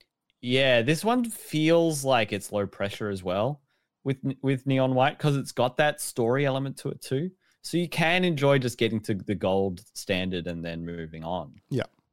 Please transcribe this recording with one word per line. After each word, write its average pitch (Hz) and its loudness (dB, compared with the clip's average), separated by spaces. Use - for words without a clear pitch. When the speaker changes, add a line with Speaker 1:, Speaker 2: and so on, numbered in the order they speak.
Speaker 1:
yeah, 127 4
this 151 0
one 240 2
feels 160 2
like 120 2
it's 101 -4
low 101 0
pressure 101 -6
as 95 -6
well 104 -2
with, 139 -2
with 135 -2
Neon 131 2
White 135 2
'cause 147 2
it's 131 -6
got 127 0
that 151 2
story 127 0
element 135 -4
to 139 -8
it 147 -8
too. 151 -4
So - -4
you 170 -2
can 170 2
enjoy 143 4
just 123 -2
getting 110 0
to 110 -4
the 98 -4
gold 95 0
standard 90 -4
and 85 -8
then 82 -8
moving 82 -10
on. 82 -8
Speaker 2:
Yeah. 127 -4